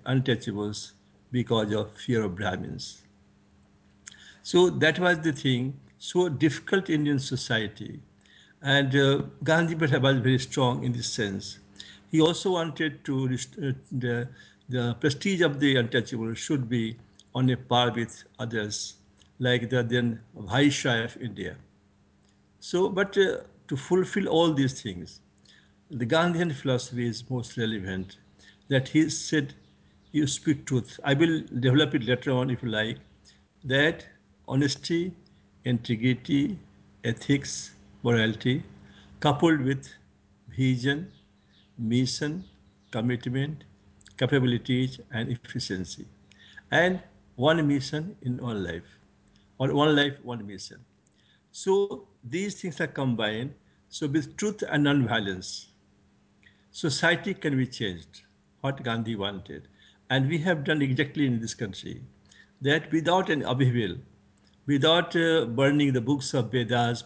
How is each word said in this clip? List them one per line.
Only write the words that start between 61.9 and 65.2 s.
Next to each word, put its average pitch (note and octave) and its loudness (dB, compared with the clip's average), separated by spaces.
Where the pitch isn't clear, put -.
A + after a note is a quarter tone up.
that D3+ 0
without E3+ 2
an D3 0
upheaval, A#2+ 2
without, D#3+ 2
uh, E3 2